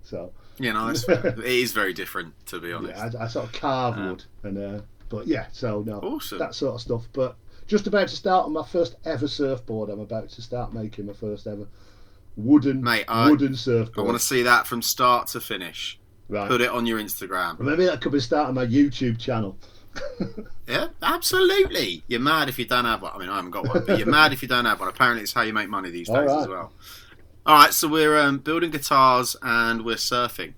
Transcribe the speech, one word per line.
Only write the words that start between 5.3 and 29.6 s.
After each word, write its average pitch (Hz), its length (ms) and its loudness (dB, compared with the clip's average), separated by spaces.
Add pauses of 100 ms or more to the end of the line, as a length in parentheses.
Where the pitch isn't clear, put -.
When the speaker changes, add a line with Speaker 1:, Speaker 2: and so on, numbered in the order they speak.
Speaker 1:
so 107 340 -6
no, 107 140 -8
Speaker 2:
Awesome. 208 400 -8
Speaker 1:
that - 160 -6
sort 123 200 -4
of 117 60 -12
stuff. 117 320 -6
But 131 220 -4 (320)
just 208 180 2
about 190 240 2
to - 60 -10
start 185 300 2
on 151 80 -6
my 156 120 -4
first 170 300 -2 (100)
ever 147 220 -2
surfboard. 117 640 -4
I'm 101 100 -8
about 107 300 -8
to - 120 -18
start 120 320 -8
making 107 320 -8
my 101 80 -10
first 104 320 -8
ever 104 220 -10 (680)
wooden, 135 440 6
Speaker 2:
Mate, 117 260 4
I, 117 220 6
Speaker 1:
wooden 139 260 4
surfboard. 113 480 0
Speaker 2:
I 98 40 0
wanna 117 120 0
see 123 240 2
that 120 220 6
from 117 160 -4
start 123 480 2
to 117 120 -8
finish. - 580 -10 (300)
Speaker 1:
Right. 101 180 -4
Speaker 2:
Put 120 140 2
it 123 80 2
on 117 180 -2
your 113 120 0
Instagram. 92 600 -6
Speaker 1:
Well, 127 100 -4
maybe 170 160 2
that 151 160 -2
could 135 120 -4
be 143 80 2
starting 143 340 0
my 127 100 -2
YouTube 127 540 2
channel. 107 360 -4 (380)
<laughs> - 340 -8 (400)
Speaker 2:
Yeah, 156 200 0 (140)
absolutely. 349 1040 2
You're 120 140 -2
mad 147 260 2
if 117 100 -6
you 120 60 -4
don't 123 220 2
have 110 160 0
one. 87 120 -10
I - 40 -12
mean, 92 100 -10
I 101 80 -4
haven't 90 160 -6
got 98 160 -4
one, - 180 0
but 190 120 2
you're 107 100 0
mad 151 240 6
if 135 100 -6
you 135 60 -8
don't 123 160 4
have 107 160 2
one. 95 80 -4
Apparently, 117 360 2
it's 101 100 -8
how 123 80 0
you 110 100 0
make 107 160 -2
money 95 220 -6
these 87 180 -10
Speaker 1:
All 113 80 0
Speaker 2:
days 143 140 2
Speaker 1:
right. 151 140 2
Speaker 2:
as - 40 -6
well. 92 240 -10 (720)
All 156 120 10
right, 151 160 10
so 160 160 0
we're, 151 280 4
um, 143 200 4
building 160 340 -2
guitars 131 680 4
and 117 420 2